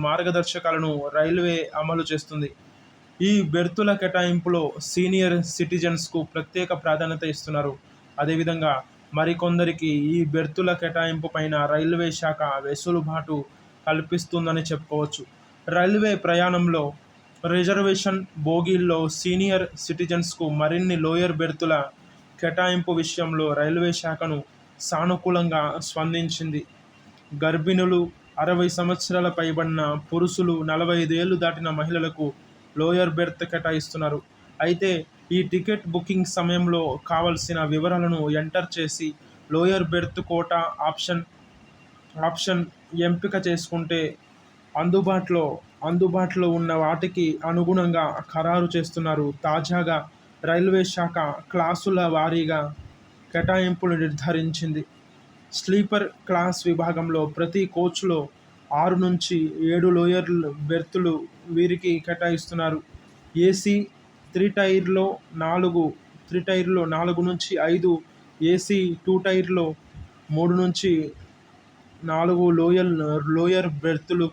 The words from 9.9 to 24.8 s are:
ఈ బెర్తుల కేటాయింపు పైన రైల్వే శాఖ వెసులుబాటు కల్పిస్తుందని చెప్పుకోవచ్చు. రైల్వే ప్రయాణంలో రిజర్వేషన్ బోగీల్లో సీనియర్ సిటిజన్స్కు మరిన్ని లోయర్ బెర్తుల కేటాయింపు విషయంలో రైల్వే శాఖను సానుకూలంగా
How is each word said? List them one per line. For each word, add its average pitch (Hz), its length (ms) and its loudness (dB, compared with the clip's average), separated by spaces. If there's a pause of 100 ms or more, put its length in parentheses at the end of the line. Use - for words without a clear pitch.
ఈ 170 100 2
బెర్తుల 160 480 0
కేటాయింపు 165 640 -2
పైన 156 220 -2 (100)
రైల్వే 165 440 0
శాఖ 156 300 -2 (240)
వెసులుబాటు 156 720 -4 (500)
కల్పిస్తుందని 165 840 -2
చెప్పుకోవచ్చు. 151 520 -6 (440)
రైల్వే 202 460 2 (120)
ప్రయాణంలో 175 580 2 (720)
రిజర్వేషన్ 190 680 2 (180)
బోగీల్లో 170 600 2 (220)
సీనియర్ 185 440 2 (200)
సిటిజన్స్కు 170 600 -2 (160)
మరిన్ని 175 360 2
లోయర్ 165 440 0
బెర్తుల 165 340 0 (640)
కేటాయింపు 180 540 0
విషయంలో 160 600 -2
రైల్వే 165 380 2
శాఖను 160 460 -4 (400)
సానుకూలంగా 170 840 0 (180)